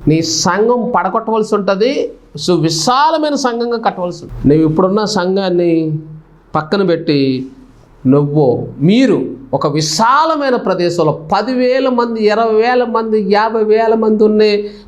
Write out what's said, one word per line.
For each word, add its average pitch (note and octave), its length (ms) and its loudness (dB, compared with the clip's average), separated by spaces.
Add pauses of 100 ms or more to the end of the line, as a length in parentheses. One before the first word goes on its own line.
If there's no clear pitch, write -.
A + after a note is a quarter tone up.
నీ D#3 140 4
సంఘం G#3 760 0
పడగొట్టవలసి G#3+ 600 -2
ఉంటుంది, G#3 580 -2 (240)
సువిశాలమైన B3+ 960 0
సంఘంగా A#3 420 -4
కట్టవలసి F#3+ 460 -6
ఉంటుంది. - 320 0
నువ్వు D#3+ 140 2
ఇప్పుడున్న F#3 360 0
సంఘాన్ని F3 920 0 (560)
పక్కన F#3+ 300 -2
పెట్టి, C#3 680 0 (560)
నువ్వు, C#3+ 600 2 (120)
మీరు G3 560 2 (180)
ఒక C#3+ 140 -2
విశాలమైన C4 880 0
ప్రదేశంలో E3+ 800 -2
పదివేల B3+ 540 0
మంది, A#3 360 0
ఇరవై A3 360 2
వేల B3 220 2
మంది, A3 500 0
యాభై A3 300 0
వేల A3 300 2
మంది A3 300 2
ఉండే G#3+ 480 2 (160)